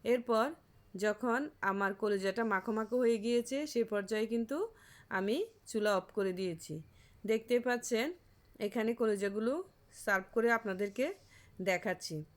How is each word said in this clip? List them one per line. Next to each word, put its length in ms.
এরপর 340
যখন 460
আমার 220
কলিজাটা 400
মাখো 260
মাখো 240
হয়ে 220
গিয়েছে, 320
সে 80
পর্যায়ে 400
কিন্তু 240
আমি 180
চুলা 280
অফ 80
করে 240
দিয়েছি। 340
দেখতে 300
পাচ্ছেন 400
এখানে 240
কলিজাগুলো 520
সার্ভ 200
করে 140
আপনাদেরকে 480
দেখাচ্ছি। 480